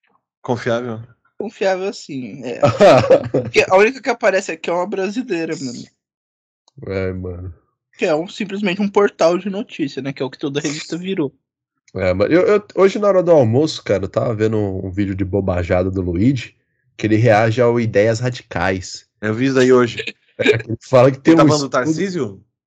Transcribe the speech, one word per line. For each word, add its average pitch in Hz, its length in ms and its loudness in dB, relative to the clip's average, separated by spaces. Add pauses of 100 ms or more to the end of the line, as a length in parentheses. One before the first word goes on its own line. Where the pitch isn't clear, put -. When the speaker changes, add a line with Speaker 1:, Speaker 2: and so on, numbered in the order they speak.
(420)
Speaker 1:
Confiável? 117 580 -4 (360)
Speaker 2:
confiável 190 520 -4
assim, 131 560 -12
é. 123 160 -10 (400)
Speaker 3:
<laughs> 120 320 4
Speaker 2:
Porque 127 360 0
a 190 80 4
única 220 240 4
que - 80 -10
aparece 190 440 0
aqui - 180 -8
é - 20 0
uma 175 140 -2
brasileira, 196 760 -6
mano. 127 220 -10 (1040)
Speaker 3:
É, 95 260 -4
mano. 90 420 -12 (440)
Speaker 2:
Que 226 80 -2
é 165 80 2
um, 165 140 -4
simplesmente 196 520 -4
um 208 80 0
portal 196 500 2
de 202 120 -8
notícia, 180 500 -8
né? 135 120 -8
Que 139 100 -8
é - 20 -4
o 127 60 -6
que - 80 -20
toda 143 220 -6
revista 156 360 -8
virou. 180 380 -6 (600)
Speaker 3:
É, 95 200 -2
mas 104 160 0
eu, 165 120 4
eu, 202 220 2 (120)
hoje 196 220 2
na 208 100 0
hora 185 140 4
do 175 100 4
almoço, 139 500 2
cara, 98 220 -2
eu 95 40 -4
tava 120 260 -2
vendo 110 220 0
um, 95 300 -4
um 95 40 -8
vídeo 98 240 -4
de 98 100 -4
bobajada 92 680 -2
do 95 100 -4
Luigi, 95 560 -2 (400)
que - 100 -4
ele 107 100 2
reage 113 440 4
ao 120 200 2
Ideias 107 400 2
Radicais. 95 840 -6 (140)
Speaker 1:
Eu 107 140 -4
vi 123 120 -2
isso 135 120 0
aí 127 140 6
hoje. 120 300 2 (360)
Speaker 3:
É, - 160 -2
ele 113 260 -6
fala 131 300 4
que 135 80 -2
tem 156 160 4
Speaker 1:
Ele 165 40 4
tá 151 60 6
Speaker 3:
um 151 40 6
Speaker 1:
falando 147 140 2
do 139 40 -6
Speaker 3:
estudo 127 180 -2
Speaker 1:
Tarcísio? 156 600 -6 (220)